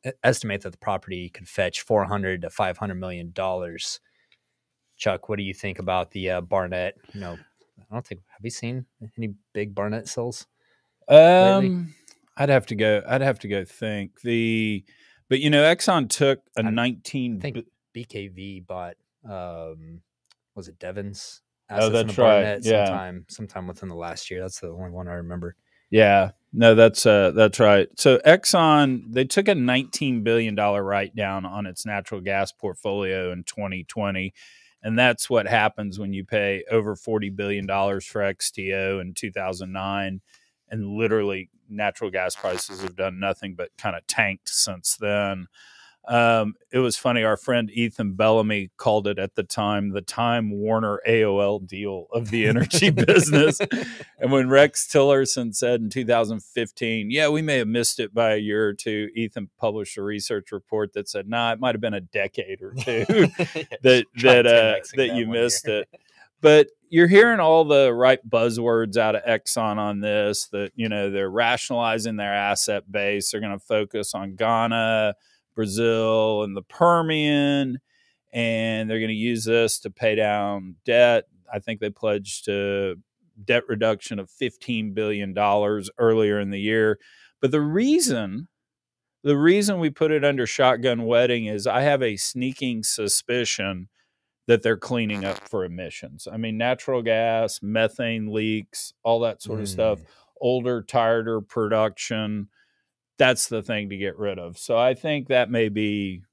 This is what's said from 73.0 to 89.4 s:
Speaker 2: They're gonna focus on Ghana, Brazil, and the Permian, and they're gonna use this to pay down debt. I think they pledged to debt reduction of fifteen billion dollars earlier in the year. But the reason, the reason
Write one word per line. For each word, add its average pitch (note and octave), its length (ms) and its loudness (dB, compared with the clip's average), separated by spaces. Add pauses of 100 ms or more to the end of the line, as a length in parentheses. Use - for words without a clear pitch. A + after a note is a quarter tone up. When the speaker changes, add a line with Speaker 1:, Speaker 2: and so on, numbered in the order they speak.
Speaker 2:
They're G#2+ 100 -6
gonna G2+ 180 -6
focus G#2+ 560 -4
on G2 220 -10
Ghana, A2+ 800 0 (400)
Brazil, A2 880 0
and G2+ 120 -6
the G2 80 -10
Permian, D3 1160 2 (560)
and A2+ 560 -2
they're A2+ 100 -2
gonna A2 140 -4
use A2+ 300 -2
this A2+ 360 2
to G2+ 100 -10
pay A2 240 0
down G2+ 680 -2
debt. A#2+ 400 6 (260)
I A2 80 -6
think A2 220 -8
they G#2+ 80 -2
pledged G2+ 580 -4
to G2 500 -2 (460)
debt A#2+ 260 0
reduction A2 500 -4
of F#2+ 120 -12
fifteen A2 640 -6
billion G#2 400 -4
dollars G#2 560 0 (100)
earlier A2 420 2
in G2 100 -6
the G2 100 -6
year. G#2+ 380 2 (420)
But C3 120 2
the D3+ 100 2
reason, D#3 840 0 (760)
the C#3+ 160 2
reason G3 420 4